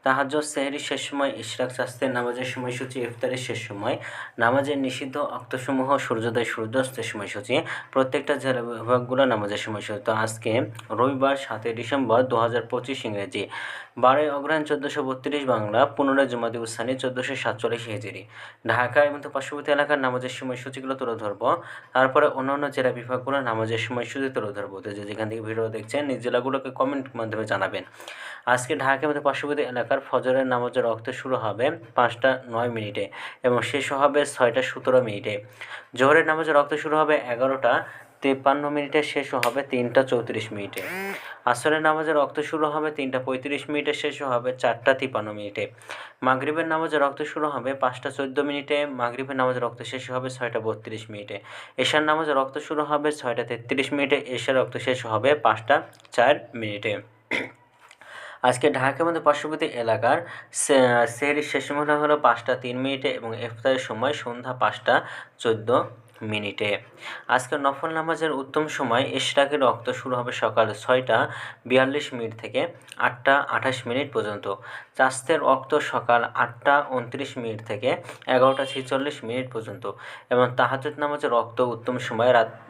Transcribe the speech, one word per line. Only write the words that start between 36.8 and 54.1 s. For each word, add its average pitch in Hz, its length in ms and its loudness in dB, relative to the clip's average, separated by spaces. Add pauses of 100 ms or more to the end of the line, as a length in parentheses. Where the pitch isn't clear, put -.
শুরু 151 140 -2
হবে 151 180 6 (180)
এগারোটা 127 400 2 (480)
তেপ্পান্ন 139 500 2
মিনিটে, 147 320 0
শেষ 143 320 -4
হবে 123 260 0 (120)
তিনটা 123 280 2 (100)
চৌত্রিশ 113 420 -2
মিনিটে। 101 280 -8 (640)
আসরের 151 440 2
নামাজের 156 300 2
ওয়াক্ত 139 200 0 (120)
শুরু 156 160 0
হবে 151 240 -2
তিনটা 135 300 -4
পঁয়ত্রিশ 131 480 -4
মিনিটে, 147 240 0 (100)
শেষ 143 200 -4
হবে 127 280 0 (120)
চারটা 120 320 2
তিপ্পান্ন 123 340 -4 (100)
মিনিটে। 104 260 -6 (580)
মাগরিবের 139 440 0
নামাজের 156 360 0
ওয়াক্ত 139 200 0
শুরু 151 260 -2
হবে 131 260 -4
পাঁচটা 131 360 -2
চোদ্দ 131 300 -4
মিনিটে, 143 360 -2 (240)
মাগরিবের 131 360 -4
নামাজের 127 280 2
ওয়াক্ত 117 180 -6
শেষ 127 280 -8
হবে 127 200 -4
ছয়টা 120 300 -4
বত্রিশ 110 500 -6
মিনিটে। 104 260 -12 (400)
এশার 151 340 2
নামাজের 151 280 2
ওয়াক্ত 135 200 -2
শুরু 151 260 -4
হবে 147 280 0
ছয়টা 123 320 -4
তেত্রিশ 123 480 -2
মিনিটে, 139 240 2 (180)